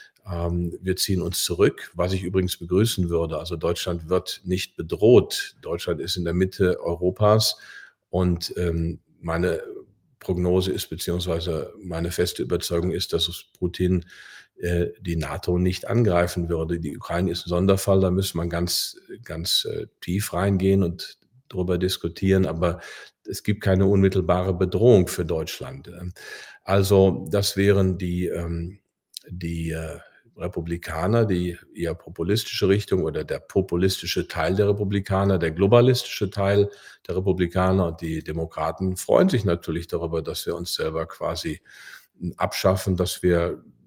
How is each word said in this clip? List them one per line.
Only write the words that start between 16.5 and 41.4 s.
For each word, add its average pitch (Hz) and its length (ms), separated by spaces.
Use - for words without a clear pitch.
Die 76 160
Ukraine 87 340
ist 87 160
ein 87 40
Sonderfall, 95 500
da 95 100
müsste 92 260
man 85 140
ganz, 85 460
ganz, 82 400
äh, 82 220
tief 95 340
reingehen 95 480
und 87 340
drüber 90 300
diskutieren, 92 640
aber 85 360
es - 160
gibt 101 200
keine 95 240
unmittelbare 92 640
Bedrohung 92 560
für - 160
Deutschland. 80 640
Ähm, 90 240
also 95 640
das 101 260
wären 98 400
die, 90 300
ähm, 85 540
die, 82 440
äh, 80 300
Republikaner, 85 840
die 90 340
eher 85 200
populistische 92 720
Richtung 98 340
oder 78 220
der 69 160
populistische 90 880
Teil 82 260
der 101 140
Republikaner, 98 680
der 82 140
globalistische 107 800
Teil 101 400
der 90 80
Republikaner 95 720
und 165 140
die 160 200
Demokraten 82 720
freuen - 320
sich 139 160
natürlich 82 440
darüber, 82 340
dass 80 240
wir 87 80
uns 87 200
selber 80 320
quasi 82 540